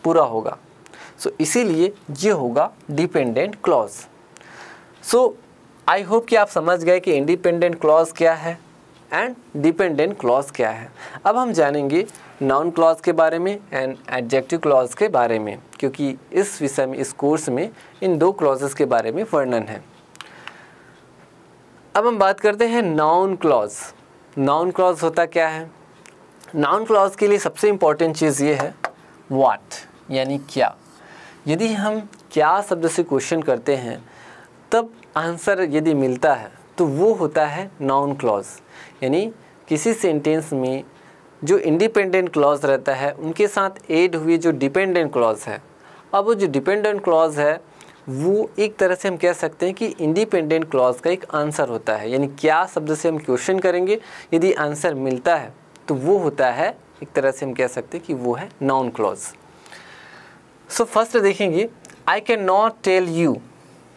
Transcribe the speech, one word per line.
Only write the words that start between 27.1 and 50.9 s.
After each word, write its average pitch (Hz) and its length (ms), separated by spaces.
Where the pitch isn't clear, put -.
के 208 120
लिए 202 100
सबसे 202 320
important 165 460
चीज़ 143 280
ये 151 100
है 143 220
what, 131 560
यानी 135 260
क्या। 131 380
यदि 220 260
हम 214 360
क्या 160 300
शब्द 175 260
से 165 160
question 156 380
करते 139 340
हैं, 123 340
तब 226 220
answer 170 440
यदि 156 320
मिलता 135 400
है 110 180
तो 175 80
वो 160 280
होता 160 320
है 175 260
noun 139 340
clause। 107 300
यानी 180 300
किसी 160 240
sentence 156 600
में 131 300
जो 170 140
independent 185 760
clause 147 320
रहता 135 280
है, 135 180
उनके 160 360
साथ 196 440
ऐड 170 240
हुए 165 220
जो 165 140
dependent 156 640
clause 113 280
है, 107 200
अब 196 120
वो 226 80
जो 196 140
dependent 202 560
clause 160 360
है, 151 220
वो 175 400
एक 208 180
तरह 180 180
से 190 120
हम 180 100
कह 175 160
सकते 170 320
हैं 185 100
कि 226 100
independent 160 880
clause 127 280